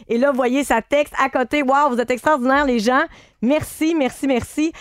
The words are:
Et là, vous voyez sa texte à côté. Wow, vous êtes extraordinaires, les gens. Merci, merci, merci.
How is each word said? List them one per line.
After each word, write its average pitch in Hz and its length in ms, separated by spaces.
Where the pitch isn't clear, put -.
Et 233 100
là, 277 120
vous 269 60
voyez 262 280
sa 233 180
texte 285 360
à 269 100
côté. 262 340
Wow, 277 280
vous 240 100
êtes 240 100
extraordinaires, 269 540
les 247 160
gens. 254 220
Merci, 302 520
merci, 277 320
merci. 294 540